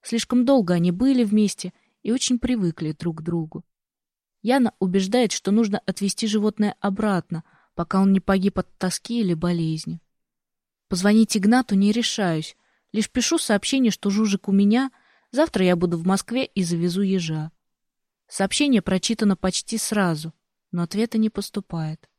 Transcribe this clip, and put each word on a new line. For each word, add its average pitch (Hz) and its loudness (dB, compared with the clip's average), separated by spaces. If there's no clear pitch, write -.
Слишком 240 0
долго 226 4
они 175 2
были 247 2
вместе 202 0
и 214 -2
очень 254 0
привыкли 180 -2
друг 160 -6
к - -12
другу. 165 -6
Яна 240 2
убеждает, 196 0
что - -4
нужно 208 2
отвезти 196 -4
животное 208 0
обратно, 190 -2
пока 190 -2
он 196 4
не 190 4
погиб 190 0
от - -8
тоски 233 -4
или 180 0
болезни. 165 -4
Позвонить 208 4
Игнату 214 2
не 202 4
решаюсь, 190 -2
лишь 214 -2
пишу 285 0
сообщение, 233 2
что 202 -4
Жужик 202 0
у 196 0
меня, 214 4
завтра 254 0
я 180 4
буду 170 -2
в 165 -4
Москве 226 -2
и - -4
завезу 170 -2
ежа. 165 -4
Сообщение 233 0
прочитано 196 0
почти - -4
сразу, 170 -2
но 175 -2
ответа 220 -2
не 220 2
поступает. 160 -8